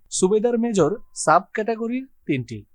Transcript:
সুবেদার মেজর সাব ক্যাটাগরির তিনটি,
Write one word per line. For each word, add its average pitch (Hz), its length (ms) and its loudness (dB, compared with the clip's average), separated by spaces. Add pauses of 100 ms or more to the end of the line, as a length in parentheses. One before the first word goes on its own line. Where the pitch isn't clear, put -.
(180)
সুবেদার 214 460 2
মেজর 190 280 2 (320)
সাব 170 200 4 (120)
ক্যাটাগরির 226 500 -4 (220)
তিনটি, 120 320 -4 (160)